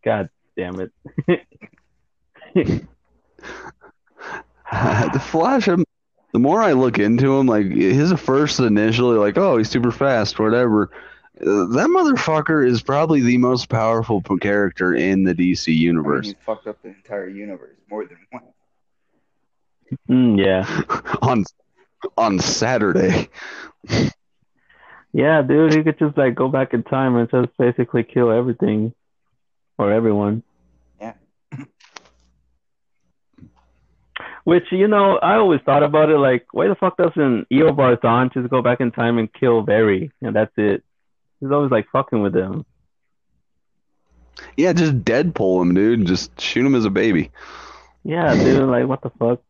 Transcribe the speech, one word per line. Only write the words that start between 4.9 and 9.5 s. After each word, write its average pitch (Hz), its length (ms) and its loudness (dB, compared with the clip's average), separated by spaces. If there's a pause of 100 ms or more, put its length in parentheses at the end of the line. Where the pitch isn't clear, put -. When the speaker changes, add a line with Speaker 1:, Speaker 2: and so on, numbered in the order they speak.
Speaker 2:
Flash, 208 500 0
um, 175 160 0 (480)
the 113 60 2
more 156 220 2
I 196 120 2
look 127 260 2
into 123 380 2
him, 135 100 2
like, 104 240 0
his 123 480 2
first 143 400 0
initially, 113 580 2
like, 104 200 0
"Oh, 180 200 2